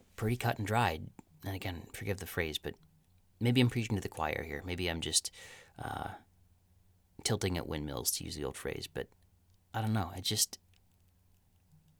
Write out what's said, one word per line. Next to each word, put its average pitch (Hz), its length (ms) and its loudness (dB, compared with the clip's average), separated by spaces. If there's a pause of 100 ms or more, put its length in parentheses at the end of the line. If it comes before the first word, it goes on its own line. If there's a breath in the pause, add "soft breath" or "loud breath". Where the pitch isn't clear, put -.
(160)
pretty 113 200 0
cut - 220 0
and 101 80 -2
dried. 98 400 2 (380)
And 98 100 -2
again, 90 280 -6 (100)
forgive 101 260 -2
the 80 80 -8
phrase, 80 320 -2
but - 160 -4 (640)
maybe 123 220 6
I'm 123 100 8
preaching 113 260 0
to 92 60 0
the - 60 -6
choir 76 360 -2
here. 73 220 -6
Maybe 90 220 0
I'm 82 120 0
just, 80 300 2 (480 loud breath)
uh, - 300 -4 (1120)
tilting 98 340 2
at - 120 -2
windmills, 73 440 -2
to - 120 -4
use 78 100 -6
the 73 100 -4
old 67 120 -4
phrase. - 360 -6
But 65 140 -4 (640)
I 117 80 -2
don't 107 120 2
know. 92 220 2
I 95 60 -8
just, - 380 0 (1400)